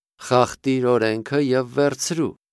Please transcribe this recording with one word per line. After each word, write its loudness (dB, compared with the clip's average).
խախտիր 0
օրենքը 0
և 0
վերցրու, -2